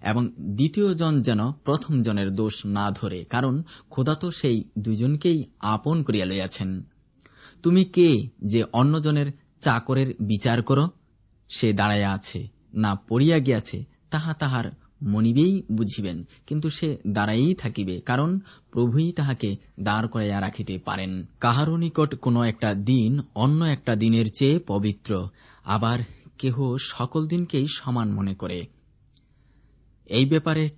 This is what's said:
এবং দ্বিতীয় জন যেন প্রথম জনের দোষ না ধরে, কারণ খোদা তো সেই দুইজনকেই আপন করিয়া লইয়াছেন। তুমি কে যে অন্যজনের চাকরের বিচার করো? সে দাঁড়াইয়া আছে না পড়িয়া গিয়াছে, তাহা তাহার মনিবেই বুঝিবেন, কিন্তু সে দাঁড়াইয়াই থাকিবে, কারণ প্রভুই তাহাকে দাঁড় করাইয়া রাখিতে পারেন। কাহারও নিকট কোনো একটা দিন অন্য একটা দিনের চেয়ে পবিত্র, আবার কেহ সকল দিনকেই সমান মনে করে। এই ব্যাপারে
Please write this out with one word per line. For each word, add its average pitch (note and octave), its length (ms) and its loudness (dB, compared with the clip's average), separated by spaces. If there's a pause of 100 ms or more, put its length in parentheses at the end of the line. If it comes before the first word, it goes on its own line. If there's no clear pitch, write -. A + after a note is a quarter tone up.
এবং A2+ 280 0 (100)
দ্বিতীয় D3+ 540 0
জন D#3 280 2
যেন A2+ 300 2
প্রথম D3 500 0
জনের G2+ 320 0
দোষ G#2+ 320 -2
না G2+ 240 -2
ধরে, F#2+ 340 -6
কারণ C3 380 -2 (280)
খোদা C3+ 240 0
তো E3+ 160 -4
সেই A#2+ 340 0 (140)
দুইজনকেই C3 640 0 (160)
আপন B2 420 0
করিয়া G#2 240 -2
লইয়াছেন। F#2+ 560 -4 (800)
তুমি F3+ 220 6
কে E3+ 440 4 (140)
যে A2 220 2
অন্যজনের D3 680 2 (280)
চাকরের C3 600 0
বিচার A2 420 2
করো? C#3 260 2 (600)
সে A2+ 240 0
দাঁড়াইয়া G2+ 400 2
আছে F#2+ 360 -8 (260)
না G#2 200 0
পড়িয়া C#3 440 2
গিয়াছে, C3 460 -2 (260)
তাহা D#3 240 -4
তাহার B2+ 380 -2 (300)
মনিবেই A#2+ 600 2 (100)
বুঝিবেন, G2 520 -4 (220)
কিন্তু D#3 240 -4
সে D3+ 260 -4 (100)
দাঁড়াইয়াই G#2+ 480 0
থাকিবে, G2+ 460 -6
কারণ D#3 400 0 (300)
প্রভুই C3+ 420 0
তাহাকে B2+ 440 -2 (240)
দাঁড় G#2+ 280 0
করাইয়া G#2 320 -2
রাখিতে G2 380 -6
পারেন। F#2+ 460 -6 (160)
কাহারও D3 360 2
নিকট D#3 380 0
কোনো A#2+ 280 2
একটা A2 320 0
দিন A#2+ 460 2 (140)
অন্য D3 300 2
একটা C3+ 320 0
দিনের A2+ 380 4
চেয়ে C#3+ 240 4
পবিত্র, G2+ 720 -2 (360)
আবার A2+ 340 0 (400)
কেহ C3 380 -2
সকল C#3 500 -4
দিনকেই D#3+ 400 -2
সমান A#2+ 460 -2
মনে G2 220 -2
করে। F2+ 320 -8 (1400)
এই B2 180 4
ব্যাপারে D#3 540 2